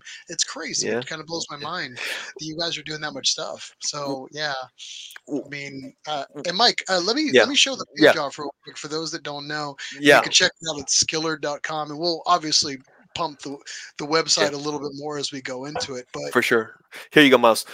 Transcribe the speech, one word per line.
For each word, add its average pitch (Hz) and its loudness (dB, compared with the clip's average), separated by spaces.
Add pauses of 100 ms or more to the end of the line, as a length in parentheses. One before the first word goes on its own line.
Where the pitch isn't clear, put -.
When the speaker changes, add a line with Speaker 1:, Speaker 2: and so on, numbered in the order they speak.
(300)
Speaker 1:
It's 165 -2
crazy. 269 -6
Speaker 2:
Yeah. 110 0
Speaker 1:
It 127 -10
kinda 156 -10
blows 165 -8
my 147 -12
Speaker 2:
Yeah. 143 -14
Speaker 1:
mind 151 -8
that - -10
you 156 -10
guys 165 -4
are 151 -10
doing 151 -10
that 151 -8
much 131 -2
stuff. - -8
So, 139 -6
yeah. 147 -6 (760)
Speaker 2:
W- 139 -6
Speaker 1:
I - -20
mean, 139 -12 (120)
uh, 147 -4 (200)
and 175 -2
Mike, 240 2
uh, 190 0
let 202 0
me, 302 0
Speaker 2:
Yeah. - 10
Speaker 1:
let 311 6
me 285 0
show 269 4
the - -10 (100)
Speaker 2:
Yeah. 147 8
Speaker 1:
page - 4
off 143 -6
real 147 -10 (100)
quick 135 -18
for - -12
those 156 -6
that 156 -10
don't 143 -10
know. 147 -8 (240)
Speaker 2:
Yeah. 143 10
Speaker 1:
You 120 8
can - -2
check 180 4 (100)
it 160 -8
out 147 -6
at 139 -10
skiller 160 0
dot 147 -6
com, 151 -4
and 147 -8
we'll 165 -2
obviously 156 2 (380)
pump 151 -6
the, 143 -10 (400)
the 156 -8
website 160 2
Speaker 2:
Yeah. 143 -8
Speaker 1:
a 143 -8
little 147 -4
bit 143 -6
more 147 -8
as 139 -6
we 139 -10
go 131 -8
into 151 -6
it, 123 -10
but 147 -8
Speaker 2:
For 123 4
sure. 113 2 (320)
Here 151 10
you 135 10
go, 127 10
Miles. 117 6